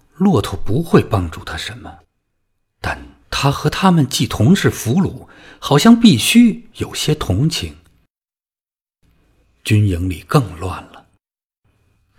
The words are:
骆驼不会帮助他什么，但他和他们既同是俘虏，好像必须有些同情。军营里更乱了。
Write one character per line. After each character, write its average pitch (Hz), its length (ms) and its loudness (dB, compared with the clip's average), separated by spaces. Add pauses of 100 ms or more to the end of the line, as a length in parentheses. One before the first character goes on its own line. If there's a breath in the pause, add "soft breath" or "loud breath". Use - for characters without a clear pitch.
(160)
骆 170 280 0
驼 - 160 -8
不 123 240 -2
会 170 200 2
帮 90 280 -4
助 - 120 -16
他 - 140 -12
什 - 220 -12
么， - 220 -20 (800)
但 - 220 -8 (280)
他 - 200 -2
和 147 200 -4
他 190 200 0
们 160 180 4
既 127 180 -4
同 127 280 2
是 135 160 2
俘 135 300 -2
虏， - 280 -6 (320 loud breath)
好 143 180 0
像 233 200 6
必 208 200 6
须 233 560 2
有 - 200 -10
些 - 200 -4
同 123 340 -2
情。 80 300 -8 (1900)
军 104 220 2
营 90 220 -4
里 90 140 -10
更 98 360 -4
乱 90 260 -10
了。 - 240 -20 (1120)